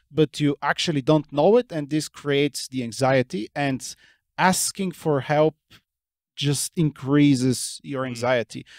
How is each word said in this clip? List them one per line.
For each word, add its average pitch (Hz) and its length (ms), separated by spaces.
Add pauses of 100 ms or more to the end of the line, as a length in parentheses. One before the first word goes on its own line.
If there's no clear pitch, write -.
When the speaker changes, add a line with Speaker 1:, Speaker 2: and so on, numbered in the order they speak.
Speaker 1:
but 151 300
you 143 220
actually 147 400
don't 151 320
know 175 240
it, 240 160
and 147 160
this 151 180
creates 143 600
the 127 140
anxiety, 131 680
and 135 420 (420)
asking 180 560
for 147 280
help 151 340 (800)
just 139 400
increases 143 1040
your 135 220
Speaker 2:
Mm. 131 40
Speaker 1:
anxiety. 120 580 (140)